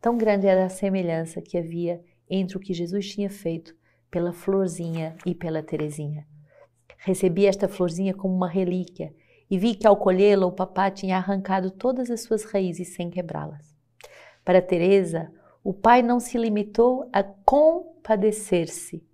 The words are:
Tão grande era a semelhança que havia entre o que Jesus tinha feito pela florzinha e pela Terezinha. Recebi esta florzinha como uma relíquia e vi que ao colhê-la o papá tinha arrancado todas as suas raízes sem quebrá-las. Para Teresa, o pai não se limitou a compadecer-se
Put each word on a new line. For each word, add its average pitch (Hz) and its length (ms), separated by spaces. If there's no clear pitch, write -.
Tão 240 180
grande 202 300
era 185 160
a 185 40
semelhança 175 720
que - 160
havia 170 460
entre 190 220
o 185 40
que 190 120
Jesus 180 400
tinha 202 160
feito 165 480
pela 175 220
florzinha 170 800
e 180 80
pela 160 280
Terezinha. 151 640
Recebi 190 480
esta 196 240
florzinha 185 460
como 190 200
uma 185 140
relíquia 175 680
e 190 80
vi 220 160
que 196 120
ao 202 120
colhê-la 196 480
o 180 60
papá 190 380
tinha 190 280
arrancado 190 520
todas 247 400
as 233 120
suas 214 220
raízes 175 500
sem 175 160
quebrá-las. 156 680
Para 180 200
Teresa, 175 680
o 190 120
pai 240 260
não 247 180
se 233 200
limitou 226 720
a 196 100
compadecer-se 214 1900